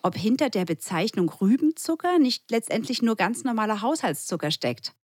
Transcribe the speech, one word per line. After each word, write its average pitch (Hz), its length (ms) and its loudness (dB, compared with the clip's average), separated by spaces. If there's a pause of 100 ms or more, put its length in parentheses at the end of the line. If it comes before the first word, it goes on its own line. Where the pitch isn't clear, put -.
ob - 160 -2
hinter 240 320 2
der 185 160 0
Bezeichnung 170 640 -2
Rübenzucker 320 880 2
nicht 254 320 2
letztendlich 226 520 -2
nur 226 140 2
ganz 208 280 -2
normaler 214 380 0
Haushaltszucker 185 680 -2
steckt. - 420 -4 (120)